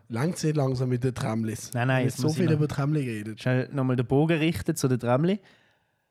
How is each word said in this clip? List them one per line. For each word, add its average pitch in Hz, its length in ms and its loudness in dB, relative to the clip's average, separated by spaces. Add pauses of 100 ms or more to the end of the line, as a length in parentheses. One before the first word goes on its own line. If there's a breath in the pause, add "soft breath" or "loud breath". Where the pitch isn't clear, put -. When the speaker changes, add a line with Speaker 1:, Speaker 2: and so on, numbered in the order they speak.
Speaker 1:
Langt's 135 340 -4
nicht 151 140 0
langsam 131 320 0
mit 123 120 0
den 127 140 -2
Tramlis? 113 580 -4
Speaker 2:
Nein, 120 140 0
nein, - 0 -
Speaker 1:
Wir 131 140 4
haben 131 60 2
Speaker 2:
jetzt 135 100 -4
Speaker 1:
so 127 60 -2
Speaker 2:
muss 156 100 2
ich 160 60 -4
Speaker 1:
viel 180 80 4
Speaker 2:
noch 160 100 4
Speaker 1:
über 147 100 2
Tramli 143 380 -2
geredet. 107 360 -8
Speaker 2:
Schnell 127 300 0
nochmal 131 240 0
den 123 100 0
Bogen 156 320 4
richten 160 380 0
zu 139 140 0
der 123 100 2
Tramli. 147 400 2 (720 soft breath)